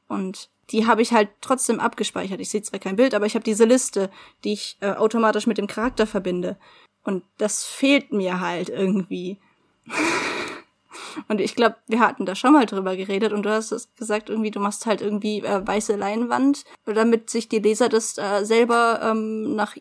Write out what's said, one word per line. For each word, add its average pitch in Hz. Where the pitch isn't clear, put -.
Und 196
die 220
hab 226
ich 233
halt 214
trotzdem 254
abgespeichert. 190
Ich -
sehe 208
zwar -
kein 190
Bild, 254
aber 208
ich 220
hab 226
diese 220
Liste, 220
die 208
ich, -
äh, 196
automatisch 220
mit 220
dem 202
Charakter 220
verbinde. 185
Und 190
das -
fehlt 277
mir 180
halt 175
irgendwie. 185
<laughs> -
Und 214
ich -
glaub, 226
wir 226
hatten 208
da 208
schon 254
mal 285
drüber 190
geredet 202
und 208
du 208
hast 220
es -
gesagt, 214
irgendwie, 214
du 208
machst 202
halt 202
irgendwie, 208
äh, 196
weiße 208
Leinwand, 240
damit 226
sich 226
die 220
Leser 214
das, 220
äh, 202
selber, 233
ähm, 220
nach 214